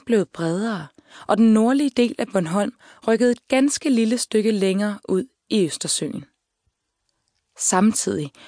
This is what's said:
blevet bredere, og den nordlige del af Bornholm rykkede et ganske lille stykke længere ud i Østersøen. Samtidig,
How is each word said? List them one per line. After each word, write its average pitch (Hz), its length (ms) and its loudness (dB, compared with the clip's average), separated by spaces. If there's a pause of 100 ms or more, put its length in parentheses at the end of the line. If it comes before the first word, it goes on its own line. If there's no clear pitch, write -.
blevet 214 220 0
bredere, 170 580 -4 (400)
og 208 100 2
den 220 160 6
nordlige 254 380 2
del 240 280 0
af 233 140 -4
Bornholm 190 420 -2 (340)
rykkede 233 240 2
et - 160 -8
ganske 277 420 0
lille 226 280 2
stykke 214 320 0
længere 202 480 -2 (100)
ud 185 160 -2 (240)
i 208 160 2
Østersøen. - 600 -6 (1300)
Samtidig, 190 720 -2 (160)